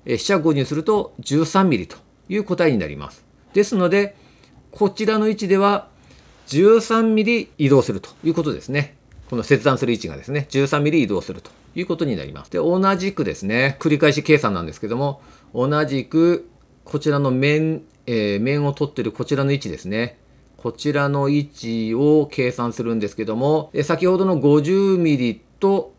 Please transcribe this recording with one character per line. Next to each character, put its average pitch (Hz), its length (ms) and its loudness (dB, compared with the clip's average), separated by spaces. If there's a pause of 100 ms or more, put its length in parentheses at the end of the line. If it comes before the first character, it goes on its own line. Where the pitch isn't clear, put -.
え 123 80 -4
ー、 113 40 2
四 - 80 -8
捨 196 120 2
五 156 160 2
入 139 100 0
す 147 120 -4
る 156 80 -4
と 208 360 0
十 156 260 0
三 190 260 2
ミ 104 80 0
リ 85 80 -10
と - 100 -20 (320)
い 190 80 -4
う 208 60 -2
答 175 260 0
え - 20 4
に 117 60 2
な 85 80 -4
り 71 100 -10
ま 69 140 -12
す。 - 160 -20 (280)
で 202 100 4
す 208 120 -4
の 180 140 2
で、 202 260 0 (540)
こ 202 220 0
ち 208 160 -4
ら 220 100 -2
の 214 100 0
位 220 40 2
置 208 160 -4
で 196 100 2
は 202 300 0 (580)
十 208 360 4
三 226 340 2
ミ 214 80 2
リ 233 340 0
移 143 120 2
動 135 120 8
す 113 100 -2
る 98 80 -6
と - 100 -16 (140)
い 160 60 0
う 160 60 0
こ 170 80 0
と 143 100 -4
で - 80 -10
す - 80 -14
ね。 143 260 -4 (360)
こ 123 60 -4
の 110 40 -2
切 131 240 2
断 131 140 2
す 135 80 -2
る 120 40 2
位 113 40 0
置 98 120 -6
が 76 100 -12
で - 60 -18
す 131 80 -12
ね、 143 200 -4
十 139 160 0
三 147 160 0
ミ 151 80 2
リ 160 100 4
移 110 60 2
動 95 140 -2
す - 120 -10
る - 80 -16
と - 80 -20 (240)
い 170 80 -6
う 180 60 -8
こ 165 100 -2
と 170 80 -2
に 123 100 -2
な 76 80 -8
り 69 80 -12
ま 71 140 -16
す。 - 60 -20
で、 - 80 -4
同 170 200 0 (160)
じ 185 160 -4
く 151 120 -4
で 87 100 -4
す 98 140 -10
ね、 131 320 0
繰 160 100 -2
り 151 80 4
返 147 160 4
し 147 80 -4
計 151 160 4
算 110 160 -2
な 85 80 -4
ん 82 60 -8
で - 60 -10
す - 60 -20
け 110 80 -8
ど 113 100 -6
も、 139 220 -4 (360)
同 143 300 0
じ 131 200 -4
く 170 420 2 (360)
こ - 160 -6
ち 151 100 -2
ら 143 80 2
の 139 140 0
面、 151 500 0 (240)
え 104 320 0
ー、 - 20 -2
面 143 280 0
を 143 60 0
取 143 140 -4
っ - 60 -20
て 127 80 -4
る - 100 -4
こ - 140 -8
ち 143 100 -2
ら 135 100 0
の 139 60 0
位 143 40 0
置 135 140 -6
で 76 100 -10
す - 60 -16
ね。 110 340 -4 (360)
こ 117 160 -8
ち 147 220 -4
ら 143 160 0
の 139 180 -2
位 143 260 0
置 113 400 -4
を 147 380 4
計 123 200 -2
算 120 200 -4
す 127 100 -6
る 113 140 -2
ん 113 40 -2
で 104 100 -2
す - 80 -16
け 110 80 -6
ど 107 100 -4
も、 151 380 0
え 151 80 -2
ー、 - 20 -2
先 170 240 0
ほ 185 100 2
ど 190 60 0
の 185 140 0
五 147 240 4
十 190 360 2
ミ 156 200 2
リ 123 240 -2 (180)
と、 196 400 0